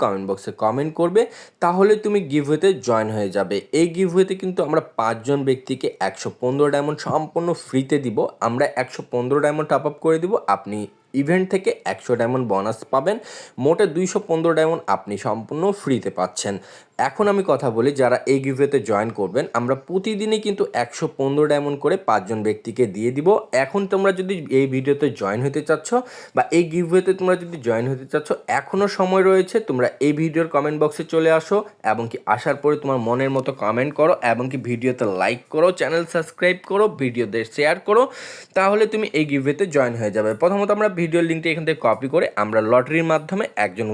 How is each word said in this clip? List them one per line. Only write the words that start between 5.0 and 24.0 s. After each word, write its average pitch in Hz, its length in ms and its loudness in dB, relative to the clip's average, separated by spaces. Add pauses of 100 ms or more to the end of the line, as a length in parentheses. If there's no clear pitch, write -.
ব্যক্তিকে 131 380 -2 (220)
একশো - 200 -10 (120)
পনেরো 139 320 2
ডায়মন্ড 147 340 -2
সম্পূর্ণ 156 420 -2 (160)
ফ্রিতে 135 400 0
দিব। 113 120 -4 (300)
আমরা 120 180 0 (160)
একশো - 200 -8 (100)
পনেরো 123 340 0
ডায়মন্ড 151 260 0
টপ 147 180 0
আপ 151 60 -12 (100)
করে 160 180 2
দিব, 190 100 -2 (220)
আপনি 101 220 -6 (440)
ইভেন্ট 175 320 2
থেকে 190 160 0 (220)
একশো 190 280 -2
ডায়মন্ড 123 320 0
বোনাস 98 280 -2 (140)
পাবেন, 160 240 2 (460)
মোটে 170 220 4 (100)
দুইশো 185 320 0
পনেরো 165 300 2
ডায়মন্ড 160 240 2 (140)
আপনি 101 200 -6 (100)
সম্পূর্ণ 113 380 -4 (180)
ফ্রিতে 98 360 -2
পাচ্ছেন। 92 380 -4 (520)
এখন 208 260 0
আমি 196 180 0
কথা 135 160 0 (100)
বলি, 120 140 4 (100)
যারা 123 160 4 (160)
এই 135 120 2
গিভওয়েতে 135 320 2 (120)
জয়েন 107 200 2 (100)
করবেন, 101 260 -2 (140)
আমরা 123 160 -2 (120)
প্রতিদিনই 214 580 -2
কিন্তু 202 180 0 (200)
একশো - 220 -8 (120)
পনেরো 139 340 2
ডায়মন্ড 143 320 0
করে 156 120 2 (120)
পাঁচজন 107 400 0
ব্যক্তিকে 110 360 0 (120)
দিয়ে 110 220 -2
দিব। 147 100 0 (360)
এখন 202 180 -4 (120)
তোমরা 196 260 4